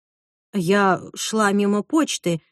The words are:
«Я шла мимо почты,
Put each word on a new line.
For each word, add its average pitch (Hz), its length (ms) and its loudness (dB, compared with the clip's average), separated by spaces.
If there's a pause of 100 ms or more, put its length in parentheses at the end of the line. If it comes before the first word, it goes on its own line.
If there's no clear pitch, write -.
(540)
«Я 190 480 2 (140)
шла 214 360 0
мимо 202 300 2
почты, 202 580 -2 (120)